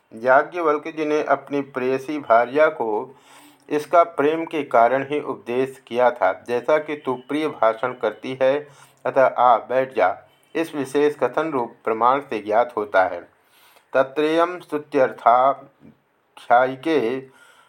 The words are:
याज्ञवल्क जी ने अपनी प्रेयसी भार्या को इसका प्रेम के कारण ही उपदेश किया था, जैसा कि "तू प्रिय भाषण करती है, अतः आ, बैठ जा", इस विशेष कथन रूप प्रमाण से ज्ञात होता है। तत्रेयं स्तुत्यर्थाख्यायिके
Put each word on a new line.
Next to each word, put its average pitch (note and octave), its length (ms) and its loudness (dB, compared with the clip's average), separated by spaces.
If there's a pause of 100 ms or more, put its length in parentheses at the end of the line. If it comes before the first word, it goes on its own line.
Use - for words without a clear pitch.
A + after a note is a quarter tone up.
(140)
याज्ञवल्क D3 720 0
जी D#3+ 180 2
ने D3+ 180 0
अपनी C#3 380 -2
प्रेयसी C3+ 580 -4
भार्या B2 480 2
को B2 480 -4 (540)
इसका D3+ 340 2
प्रेम D#3+ 420 0
के D#3 180 -6
कारण B2 400 2
ही D3 180 -6
उपदेश C3 680 -6
किया A#2+ 240 2
था, F#2+ 360 -2
जैसा A#2+ 300 -2
कि D3+ 180 -6
"तू C3+ 180 -6
प्रिय C#3+ 340 -6
भाषण A#2 460 -2
करती B2 480 -6
है, C#3 260 0 (380)
अतः C3 200 2
आ, A#2+ 320 4
बैठ B2+ 380 -4
जा", F#2+ 220 0 (380)
इस D#3+ 200 -6
विशेष C#3+ 480 0
कथन D#3 280 -2
रूप B2 240 -6 (100)
प्रमाण A#2 340 0
से C#3 200 -8
ज्ञात G#2 380 -2
होता G#2 260 0
है। F2 320 -8 (580)
तत्रेयं D#3 680 0
स्तुत्यर्थाख्यायिके C3 2500 -2 (480)